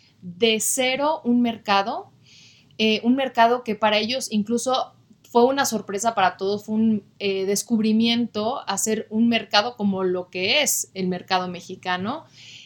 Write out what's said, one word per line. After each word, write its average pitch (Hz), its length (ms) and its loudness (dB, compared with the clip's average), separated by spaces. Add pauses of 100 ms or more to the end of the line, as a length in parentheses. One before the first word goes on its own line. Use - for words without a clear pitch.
(220)
de 220 380 0
cero 254 640 -2
un 240 180 2
mercado, 226 720 -2 (640)
eh, 214 260 2
un 247 120 4
mercado 247 480 2
que 214 120 -4
para 214 220 2
ellos 233 340 -4
incluso 233 640 -2 (380)
fue 240 140 6
una 269 200 2
sorpresa 208 480 -4
para 190 240 2
todos, 202 280 -4
fue 214 100 -4
un, 220 280 2 (140)
eh, 190 280 -2
descubrimiento 220 1120 0 (100)
hacer 214 400 -2
un 226 180 2
mercado 220 480 0
como 190 280 0
lo 180 260 -2
que 208 320 0
es - 320 -2
el 185 140 -4
mercado 180 400 -2
mexicano, 185 800 -8 (400)